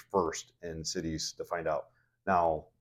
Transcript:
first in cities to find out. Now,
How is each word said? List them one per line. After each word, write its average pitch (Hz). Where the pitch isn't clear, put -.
first 87
in 80
cities 80
to -
find 85
out. 76
Now, 82